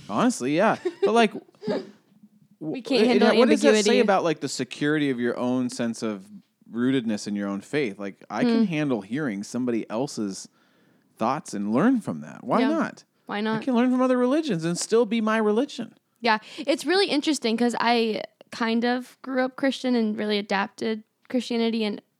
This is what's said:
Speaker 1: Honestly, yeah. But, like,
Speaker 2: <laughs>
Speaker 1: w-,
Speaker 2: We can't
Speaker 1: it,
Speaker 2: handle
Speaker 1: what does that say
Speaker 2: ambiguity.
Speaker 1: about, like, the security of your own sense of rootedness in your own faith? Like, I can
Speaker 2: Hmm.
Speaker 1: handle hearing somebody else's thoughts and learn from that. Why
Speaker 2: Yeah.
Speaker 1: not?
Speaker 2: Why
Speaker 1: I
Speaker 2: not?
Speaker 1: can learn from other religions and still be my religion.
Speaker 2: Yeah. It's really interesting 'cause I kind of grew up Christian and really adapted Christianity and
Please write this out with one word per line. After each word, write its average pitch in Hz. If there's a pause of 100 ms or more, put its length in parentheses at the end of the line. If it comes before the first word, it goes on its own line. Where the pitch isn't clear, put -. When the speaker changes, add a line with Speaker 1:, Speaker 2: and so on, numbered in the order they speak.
Speaker 1:
Honestly, 143
yeah. 190 (280)
But, 381
like, 233 (180)
Speaker 2:
<laughs> -
Speaker 1:
w-, - (760)
Speaker 2:
We 160
can't 247
Speaker 1:
it, 233 (160)
Speaker 2:
handle 214
Speaker 1:
what 240
does -
that 220
say 214
Speaker 2:
ambiguity. 220
Speaker 1:
about, 196
like, 160
the 143
security 147
of 120
your 120
own 123
sense 117
of 104 (480)
rootedness 117
in 104
your 101
own 98
faith? 110
Like, 101
I 113
can 233
Speaker 2:
Hmm. 226
Speaker 1:
handle 151
hearing 110
somebody 120
else's 107 (680)
thoughts 131
and 101
learn 214
from 78
that. 73
Why 165
Speaker 2:
Yeah. 262
Speaker 1:
not? - (220)
Speaker 2:
Why 202
Speaker 1:
I -
Speaker 2:
not? 220
Speaker 1:
can 254
learn 247
from 254
other 254
religions 247
and 170
still 233
be 226
my 220
religion. 226 (260)
Speaker 2:
Yeah. 220 (200)
It's 285
really 370
interesting 262
'cause 233
I 226 (280)
kind 226
of 247
grew 262
up 262
Christian 254
and 220
really 214
adapted 214 (260)
Christianity 233
and 208 (200)